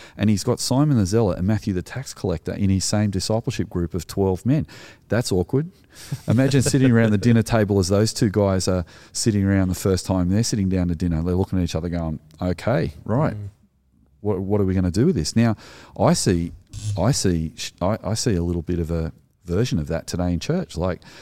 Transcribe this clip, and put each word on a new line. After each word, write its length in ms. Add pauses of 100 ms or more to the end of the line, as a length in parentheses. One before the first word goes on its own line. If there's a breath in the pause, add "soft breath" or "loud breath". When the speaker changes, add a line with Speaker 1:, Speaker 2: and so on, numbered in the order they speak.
(160 loud breath)
Speaker 1:
And 120
he's 140
got 160
Simon 380
the 100
Zealot 320
and 80
Matthew 260
the 100
tax 300
collector 400
in 160
his 160
same 260
discipleship 580
group 260
of 140
twelve 360
men. 220 (420 loud breath)
That's 220
awkward. 400 (560 loud breath)
Imagine 360
sitting 280
around 220
the 60
dinner 240
table 360
as 100
those 240
two 180
guys 360
are 180 (280 loud breath)
sitting 320
around 240
the 80
first 280
time 260
they're 120
sitting 260
down 200
to 80
dinner. 260
They're 140
looking 240
at 40
each 120
other 140
going, 280 (240)
"Okay, 520 (100)
right." 300
Speaker 2:
Mm. 160 (720)
Speaker 1:
What, 200
what 180
are 60
we 80
gonna 180
do 140
with 120
this? 200
Now, 180 (460 loud breath)
I 140
see, 380 (460)
I 120
see, 460
sh-, 160 (100)
I, 200
I 120
see 220
a 60
little 200
bit 160
of 120
a 220 (320)
version 340
of 100
that 180
today 260
in 80
church. 380
Like, 240 (180 loud breath)